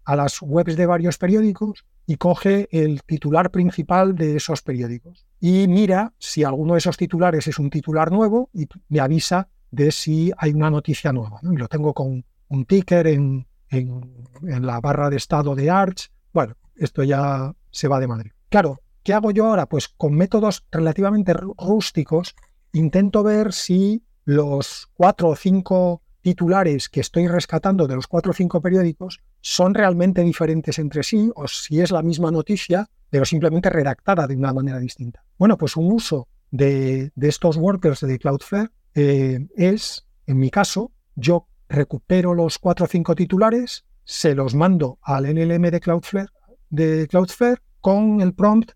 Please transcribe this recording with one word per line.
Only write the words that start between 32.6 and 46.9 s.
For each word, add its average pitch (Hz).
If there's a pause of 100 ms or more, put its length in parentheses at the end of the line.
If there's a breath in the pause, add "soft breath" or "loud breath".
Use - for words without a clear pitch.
pero 135
simplemente 165
redactada 151
de 135
una 135
manera 135
distinta. 123 (120)
Bueno, 202
pues -
un 165
uso 165 (220)
de, 135
de 139
estos 151
workers 170
de 131
Cloudflare, 196 (240)
eh, 135 (100)
es, 190 (200)
en 135
mi 131
caso, 202 (240)
yo 160 (200)
recupero 175
los 165
cuatro 185
o -
cinco 170
titulares, 214 (180)
se -
los 135
mando 156
al 135
L 156
L 170
M 170
de 170
Cloudflare, 180 (400)
de 156